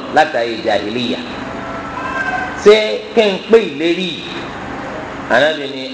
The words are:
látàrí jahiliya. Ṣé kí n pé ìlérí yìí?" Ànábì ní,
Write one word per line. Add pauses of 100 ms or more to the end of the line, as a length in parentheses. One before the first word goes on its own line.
látàrí
jahiliya. (1400)
Ṣé (340)
kí
n
pé
ìlérí
yìí?" (1000)
Ànábì
ní, (100)